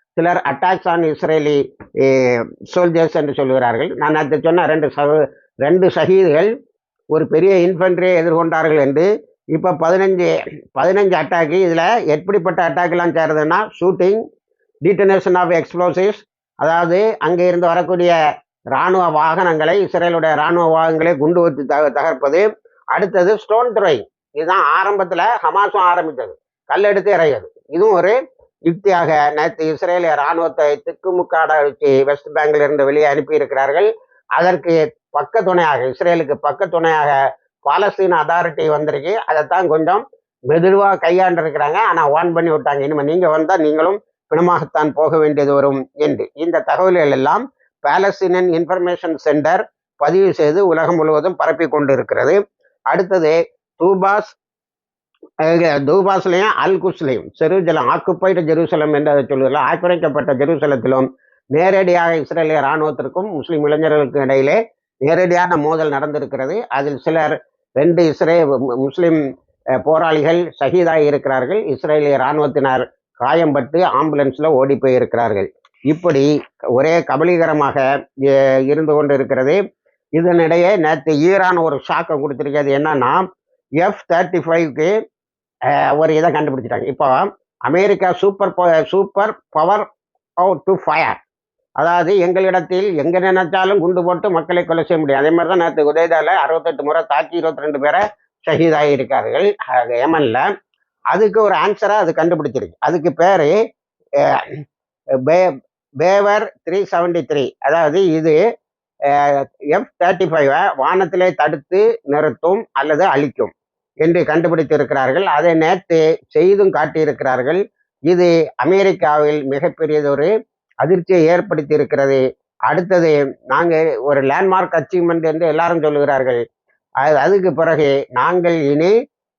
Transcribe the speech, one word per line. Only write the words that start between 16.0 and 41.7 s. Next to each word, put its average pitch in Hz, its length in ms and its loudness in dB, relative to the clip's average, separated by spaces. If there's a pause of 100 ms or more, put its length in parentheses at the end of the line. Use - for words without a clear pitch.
அதாவது 175 640 0
அங்க 175 280 0
இருந்து 175 200 2
வரக்கூடிய 170 760 0 (200)
ராணுவ 175 460 0
வாகனங்களை, 165 760 0
இஸ்ரேலுடைய 165 500 0
ராணுவ 165 320 0
வாகனங்களை 160 500 2
குண்டு 160 240 0
வச்சு 143 260 0
த-, 147 280 0
தகர்ப்பது. 151 600 0 (300)
அடுத்தது 185 540 0
ஸ்டோன் 233 340 0
த்ரோயிங், 180 320 0 (280)
இதுதான் 165 320 -2 (180)
ஆரம்பத்துல 190 420 -2 (180)
ஹமாஸும் 190 340 0
ஆரம்பித்தது, 160 640 -2 (340)
கல்லெடுத்து 202 340 0
எறியது. 156 360 2 (220)
இதுவும் 190 280 2
ஒரு 196 380 0 (320)
யுக்தியாக 165 680 2
நேத்து 156 420 -2
இஸ்ரேலிய 175 400 0
ராணுவத்தை 147 680 0
திக்குமுக்காட 165 800 -2
வச்சு 139 420 2
வெஸ்ட் 143 300 -2
பேங்க்ல 151 200 0
இருந்து 143 300 0
வெளியே 143 280 2
அனுப்பியிருக்கிறார்கள். 143 800 0 (340)
அதற்கு 165 680 0 (140)
பக்க 156 320 -2
துணையாக, 165 420 0
இஸ்ரேலுக்கு 156 500 -2
பக்க 147 320 -4
துணையாக 151 720 0 (320)
பாலஸ்தீன் 190 420 0
அத்தாரிட்டி 165 560 0
வந்திருக்கு. 151 580 -2
அதைத்தான் 156 420 0
கொஞ்சம் 165 400 0 (400)
மெதுவா 190 480 4
கையாண்டிருக்கிறாங்க. 165 800 0